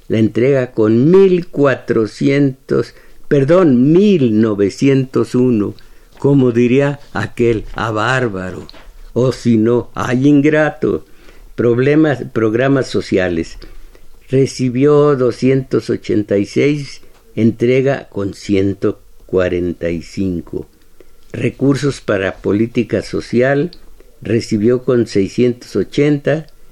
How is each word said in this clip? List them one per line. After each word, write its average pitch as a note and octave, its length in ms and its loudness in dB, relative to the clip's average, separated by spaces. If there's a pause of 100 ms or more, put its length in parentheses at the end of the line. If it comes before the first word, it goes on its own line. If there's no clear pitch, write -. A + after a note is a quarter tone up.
la G#2+ 120 0
entrega B2 520 0
con A2+ 380 2
mil F#3 380 4
cuatrocientos... C3+ 1500 0 (340)
perdón, D3 640 4
mil E3 480 4
novecientos A2+ 920 0
uno. A#2 400 0 (460)
Como C3+ 320 2
diría B2+ 480 2 (120)
aquel, G#2+ 640 -2
"a A2 160 -4
bárbaro", G#2+ 760 -4 (460)
o C3 180 0
si A#2 260 0
no, A#2 380 0
"ay B2+ 320 -2
ingrato". D3 800 0 (500)
Problemas, C3 760 2
programas A#2+ 560 0
sociales. F2+ 680 -2 (720)
Recibió C#3 880 2
doscientos B2+ 760 0
ochenta G#2 480 -2
y G2+ 80 0
seis, C#3+ 560 -4 (340)
entrega B2 760 0
con G2 260 -8
ciento G2 680 -2 (240)
cuarenta F2 640 -2
y E2+ 140 -6
cinco. - 680 -8 (640)
Recursos C3 680 -2
para F#2+ 360 -4
política G#2+ 680 -2
social, C#3 680 -2 (500)
recibió A2+ 640 0
con A#2+ 240 0
seiscientos A#2 680 -2
ochenta, C#3+ 680 -2 (260)